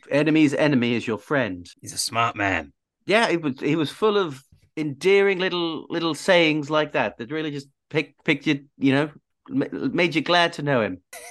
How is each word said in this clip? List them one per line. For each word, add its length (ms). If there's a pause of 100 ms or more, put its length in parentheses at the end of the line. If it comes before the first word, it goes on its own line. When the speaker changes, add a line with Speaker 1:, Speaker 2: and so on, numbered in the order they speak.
Speaker 1:
enemy's 440
enemy 420
is 120
your 100
friend." 500 (140)
Speaker 2:
He's 120
a 40
smart 380
man. 380 (320)
Speaker 1:
Yeah, 240
it 120
was, 180
he 160
was 160
full 260
of 240 (360)
endearing 640
little, 500
little 260
sayings 540
like 240
that, 240
that 140
really 200
just 160 (220)
pick-, 340
picked 240
you, 180 (120)
you 160
know, 160 (380)
ma-, 240
made 440
you 60
glad 320
to 100
know 180
him. 200 (300)